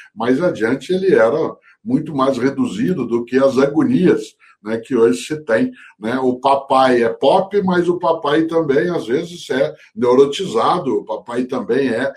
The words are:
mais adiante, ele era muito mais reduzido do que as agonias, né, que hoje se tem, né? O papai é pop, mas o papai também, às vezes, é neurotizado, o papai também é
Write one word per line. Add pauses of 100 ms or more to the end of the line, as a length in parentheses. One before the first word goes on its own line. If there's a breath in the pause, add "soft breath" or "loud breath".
(160 loud breath)
mais
adiante,
ele
era (280 soft breath)
muito
mais
reduzido
do
que
as
agonias, (280 soft breath)
né,
que
hoje
se
tem, (260 loud breath)
né?
O
papai
é
pop,
mas
o
papai
também,
às
vezes,
é (180 loud breath)
neurotizado,
o
papai
também
é